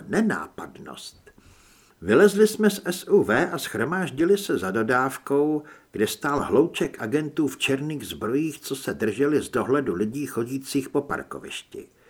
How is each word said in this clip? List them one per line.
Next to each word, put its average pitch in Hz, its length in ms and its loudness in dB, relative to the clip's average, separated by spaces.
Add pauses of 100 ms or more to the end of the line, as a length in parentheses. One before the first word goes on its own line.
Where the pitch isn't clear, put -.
nenápadnost. 98 1160 -4 (800)
Vylezli 196 440 6
jsme 214 240 2
z 196 140 -2
S - 260 -6
U 185 120 6
V 135 300 2
a 165 60 -6
shromáždili 165 800 0
se 160 200 -2
za 92 120 -4
dodávkou, 135 920 0 (300)
kde 104 140 2
stál 143 340 -2
hlouček 147 580 2
agentů 147 500 0
v - 100 -8
černých 139 480 -2
zbrojích, 127 540 -2
co - 160 -8
se - 180 -6
drželi 117 480 2
z - 60 -10
dohledu 120 460 0
lidí 110 320 -2
chodících 135 600 -4
po 147 120 -2
parkovišti. - 880 -10 (220)